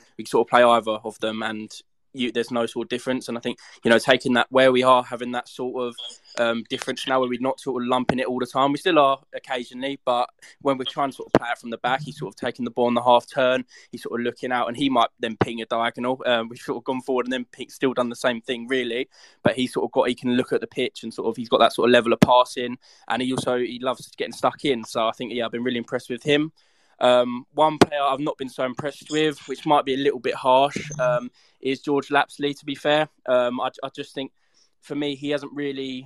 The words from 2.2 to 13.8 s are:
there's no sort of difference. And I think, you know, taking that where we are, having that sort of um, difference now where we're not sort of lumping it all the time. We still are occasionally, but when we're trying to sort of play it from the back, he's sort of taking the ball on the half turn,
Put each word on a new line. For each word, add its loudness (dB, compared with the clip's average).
there's -2
no 0
sort -6
of -20
difference. -6
And -6
I -10
think, -8
you 4
know, 8
taking 2
that 2
where 6
we 4
are, 6
having -8
that -8
sort -8
of -8
um, 0
difference -6
now 2
where 0
we're -4
not -2
sort -4
of -4
lumping 0
it -2
all -4
the -4
time. 2
We -2
still 4
are 4
occasionally, -8
but 0
when 0
we're -6
trying -4
to -14
sort -14
of 4
play -8
it -4
from -14
the -8
back, -2
he's -12
sort -10
of -20
taking -6
the -4
ball 2
on 2
the 0
half 6
turn, 0